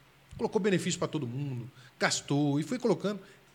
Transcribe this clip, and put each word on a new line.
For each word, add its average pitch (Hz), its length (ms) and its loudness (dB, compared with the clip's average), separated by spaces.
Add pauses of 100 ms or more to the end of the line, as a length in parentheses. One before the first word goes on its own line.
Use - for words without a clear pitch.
(380)
Colocou 226 220 0
benefício 185 380 2
pra 160 100 0
todo 147 200 -2
mundo, 127 420 -6 (300)
gastou 143 600 2
e 131 40 -2
foi 240 160 -4
colocando. 202 400 0 (360)